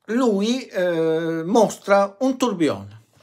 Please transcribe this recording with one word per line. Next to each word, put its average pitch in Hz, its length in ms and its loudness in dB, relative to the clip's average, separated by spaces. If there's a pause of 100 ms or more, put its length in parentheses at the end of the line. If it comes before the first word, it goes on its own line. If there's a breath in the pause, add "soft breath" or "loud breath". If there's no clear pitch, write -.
lui, 226 580 0
eh, 165 800 -2
mostra 196 760 2
un 262 180 0
tourbillon, 139 640 -2 (220)